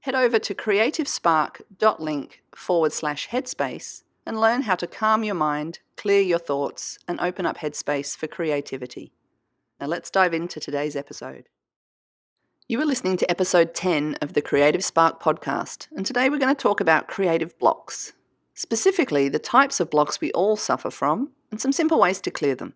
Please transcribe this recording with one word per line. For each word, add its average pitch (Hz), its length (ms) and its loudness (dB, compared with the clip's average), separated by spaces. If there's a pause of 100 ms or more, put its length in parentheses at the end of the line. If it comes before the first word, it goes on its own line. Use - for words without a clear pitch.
Head - 140 -6
over 254 240 2
to 202 160 -4
creativespark 202 1080 0 (160)
dot 214 220 2
link 151 400 -6 (140)
forward 160 380 2
slash - 380 -6
headspace - 720 -6 (200)
and 220 160 -4
learn 233 220 2
how 208 140 0
to 175 100 -4
calm 220 380 0
your 214 100 -2
mind, 151 460 -4 (160)
clear 202 240 2
your 180 180 2
thoughts, - 580 -4 (120)
and 175 100 -4
open 180 260 -4
up 160 140 -2
headspace 147 580 -4
for 156 120 -6
creativity. 143 840 -6 (680)
Now 143 80 -6
let's 170 240 -6
dive 185 200 2
into 165 280 -4
today's 143 340 -4
episode. 135 540 -10 (1200)
You 233 140 -2
are 311 40 0
listening 185 300 0
to - 120 0
episode 170 460 2
ten 151 480 0
of 147 120 -8
the 147 80 2
Creative 151 420 2
Spark 165 360 2
podcast, - 760 -2
and 190 100 -4
today 254 240 0
we're 294 80 -2
gonna 269 160 2
talk 202 260 0
about 165 280 4
creative 170 500 -2
blocks, - 540 0 (420)
specifically 226 720 2
the 147 120 0
types - 400 2
of 170 100 0
blocks 151 300 2
we 151 140 -2
all 202 200 2
suffer 131 360 -2
from 180 420 -2 (180)
and 214 100 -8
some 269 120 0
simple 311 260 2
ways 185 220 4
to - 100 -4
clear 139 240 0
them. 95 220 -10